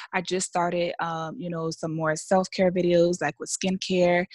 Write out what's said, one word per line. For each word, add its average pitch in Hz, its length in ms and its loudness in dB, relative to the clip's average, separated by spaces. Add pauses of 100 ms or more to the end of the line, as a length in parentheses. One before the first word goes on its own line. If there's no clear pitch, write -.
(140)
I 185 80 0
just 180 260 -4
started, 175 520 -2
um, 160 380 -6
you 175 140 -8
know, 165 180 -4
some 160 260 -6
more 156 200 0
self-care 185 560 2
videos, 175 500 4
like, 151 180 -2
with - 160 -10
skincare. 180 800 2